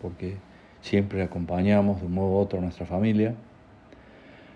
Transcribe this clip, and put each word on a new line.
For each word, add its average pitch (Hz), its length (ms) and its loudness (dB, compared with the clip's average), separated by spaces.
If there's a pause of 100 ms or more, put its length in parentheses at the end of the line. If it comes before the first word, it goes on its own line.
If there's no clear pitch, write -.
porque 90 360 -8 (420)
siempre 101 420 0
acompañamos 92 800 2
de 87 60 -6
un 87 80 -4
modo 95 180 0
u 95 60 2
otro 101 200 0
a 87 40 -2
nuestra 90 220 -6
familia, 107 520 2 (1200)